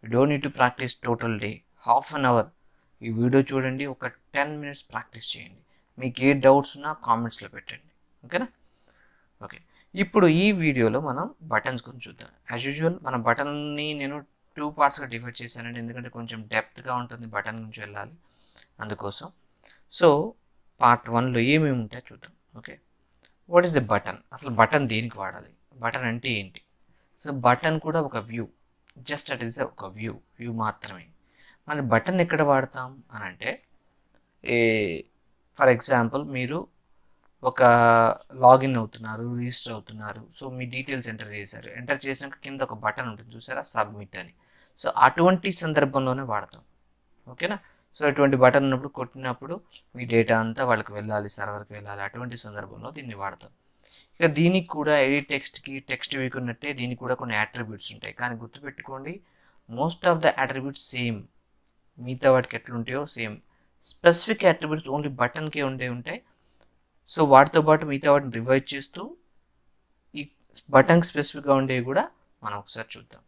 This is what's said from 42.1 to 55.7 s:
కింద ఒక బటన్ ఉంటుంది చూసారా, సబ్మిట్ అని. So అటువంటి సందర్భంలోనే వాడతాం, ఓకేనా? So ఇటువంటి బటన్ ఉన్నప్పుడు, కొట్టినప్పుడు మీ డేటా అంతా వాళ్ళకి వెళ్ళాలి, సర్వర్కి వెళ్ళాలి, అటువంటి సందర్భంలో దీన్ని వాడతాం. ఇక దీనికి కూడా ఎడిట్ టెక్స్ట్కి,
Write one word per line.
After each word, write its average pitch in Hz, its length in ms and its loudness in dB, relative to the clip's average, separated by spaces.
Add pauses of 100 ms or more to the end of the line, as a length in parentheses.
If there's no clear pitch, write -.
కింద 135 200 -8
ఒక 113 180 -12
బటన్ 120 280 -4
ఉంటుంది 113 240 -20
చూసారా, 127 260 -10 (100)
సబ్మిట్ 104 500 -6
అని. 85 120 -20 (480)
So - 60 -2 (180)
అటువంటి 180 440 4 (120)
సందర్భంలోనే 135 720 0
వాడతాం, 98 300 -8 (720)
ఓకేనా? 170 260 -6 (380)
So - 60 -4 (100)
ఇటువంటి 139 320 4
బటన్ 135 240 6
ఉన్నప్పుడు, 135 320 -4
కొట్టినప్పుడు 131 560 -8 (380)
మీ 123 180 -10
డేటా 113 320 6
అంతా 113 260 -4
వాళ్ళకి 107 280 0
వెళ్ళాలి, 104 400 -4
సర్వర్కి 104 400 -10
వెళ్ళాలి, 101 300 -12
అటువంటి 120 280 -12 (100)
సందర్భంలో 107 520 -14
దీన్ని 117 260 -14
వాడతాం. - 280 -14 (640)
ఇక 165 100 2 (100)
దీనికి 175 360 2
కూడా 151 200 2 (120)
ఎడిట్ 143 260 0
టెక్స్ట్కి, 139 420 -8 (160)